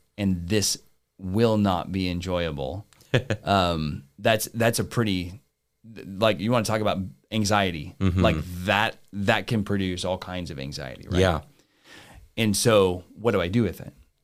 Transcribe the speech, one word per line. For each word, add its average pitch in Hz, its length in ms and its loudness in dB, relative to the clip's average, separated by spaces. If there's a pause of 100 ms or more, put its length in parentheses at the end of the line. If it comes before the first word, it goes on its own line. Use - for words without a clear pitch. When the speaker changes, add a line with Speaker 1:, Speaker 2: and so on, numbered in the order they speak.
(160)
Speaker 1:
and 92 320 0
this 101 300 0 (400)
will 107 400 2
not 92 340 2
be 95 160 0
enjoyable. 87 800 -4 (260)
Speaker 2:
<laughs> 127 320 -2
Speaker 1:
Um, 87 600 0 (140)
that's, 110 360 2
that's 117 240 2
a 107 60 -2
pretty, 92 580 -2 (640)
like, 98 340 0
you 107 120 0
wanna 117 120 2
talk 110 160 0
about 95 200 -2 (300)
anxiety, 101 680 0
Speaker 2:
Mm-hmm. 92 220 2
Speaker 1:
like, 110 140 4 (280)
that, 101 320 0 (160)
that 101 340 0
can 110 160 0
produce 95 440 -2
all 90 100 -2
kinds 90 340 -8
of 73 80 -12
anxiety, 67 520 -10
right? 87 100 2
Speaker 2:
Yeah. 87 200 4 (1000)
Speaker 1:
And 107 180 2
so 95 480 4 (100)
what 110 180 0
do 95 100 2
I 87 60 -2
do 117 140 2
with 87 200 -4
it? - 100 -16 (320)